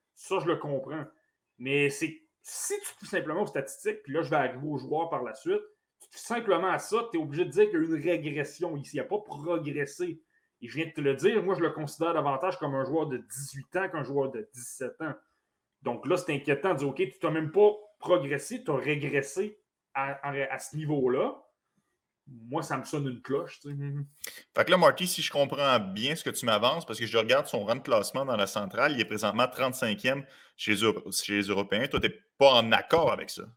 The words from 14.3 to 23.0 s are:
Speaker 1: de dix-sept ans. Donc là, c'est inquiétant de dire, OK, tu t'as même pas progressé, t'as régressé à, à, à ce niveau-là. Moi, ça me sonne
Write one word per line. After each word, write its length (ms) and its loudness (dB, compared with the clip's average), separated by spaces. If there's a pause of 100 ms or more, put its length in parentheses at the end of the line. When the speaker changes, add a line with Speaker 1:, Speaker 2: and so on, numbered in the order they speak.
Speaker 1:
de 200 -8
dix-sept 480 -10
ans. 140 -6 (680)
Donc 260 -4
là, 80 4
c'est 180 -2
inquiétant 400 0
de 40 -4
dire, 100 -2
OK, 80 -6
tu 240 -2
t'as 100 0
même 220 -2
pas 180 8 (300)
progressé, 640 0
t'as 120 0
régressé 840 -2 (340)
à, 340 -4
à, 260 -4
à 40 -4
ce 160 -14
niveau-là. 640 0 (880)
Moi, 340 -8
ça 160 -4
me 60 -8
sonne 240 -4